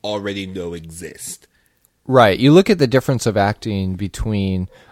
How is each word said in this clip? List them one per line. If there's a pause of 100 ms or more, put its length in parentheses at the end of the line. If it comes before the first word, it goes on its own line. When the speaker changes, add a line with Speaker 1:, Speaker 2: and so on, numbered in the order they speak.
Speaker 1:
already
know
exist. (580)
Speaker 2:
Right.
You
look
at
the
difference
of
acting
between (220)